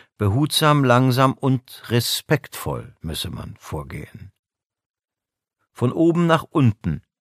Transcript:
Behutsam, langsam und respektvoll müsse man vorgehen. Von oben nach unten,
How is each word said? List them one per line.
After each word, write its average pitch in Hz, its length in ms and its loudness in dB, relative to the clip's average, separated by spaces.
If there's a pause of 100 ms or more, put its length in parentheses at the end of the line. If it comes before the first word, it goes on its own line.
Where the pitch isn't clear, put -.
(160)
Behutsam, 143 680 2
langsam 131 480 4
und - 540 -4
respektvoll - 1120 -4
müsse 80 300 -8
man - 280 -12
vorgehen. 73 720 -14 (1400)
Von 123 180 -2
oben 170 380 2
nach 165 160 2
unten, 107 580 0 (180)